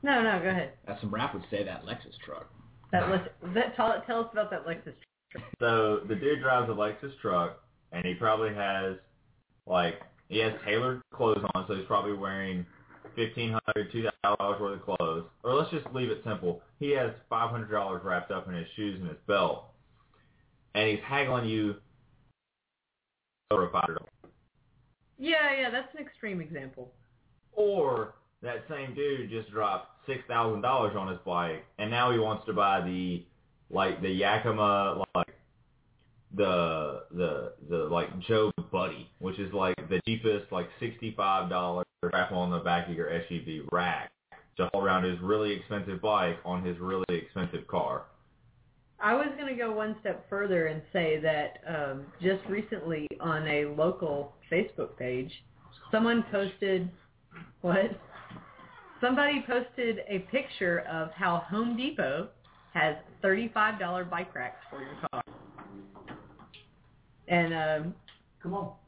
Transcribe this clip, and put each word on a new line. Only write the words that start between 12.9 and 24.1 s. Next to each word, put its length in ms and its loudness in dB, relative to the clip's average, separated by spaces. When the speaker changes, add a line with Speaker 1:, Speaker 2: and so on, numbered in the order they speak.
Speaker 3:
fifteen 500 -2
hundred, 280 -2
two 100 -2
thousand 360 2
dollars 200 0
worth 220 -4
of 160 -2
clothes. 260 0
Or 100 0
let's 180 2
just 220 -4
leave 160 0
it 160 -2
simple. 360 -2
He 120 -2
has 200 2
five 200 2
hundred 220 -4
dollars 320 0
wrapped 280 -2
up 180 -4
in 60 -6
his 200 -4
shoes 240 -4
and 80 -6
his 100 -8
belt, 380 2
and 160 4
he's 160 2
haggling 420 0
you 280 2
over 180 4
five 160 2
hundred 140 -2
dollars. 340 -20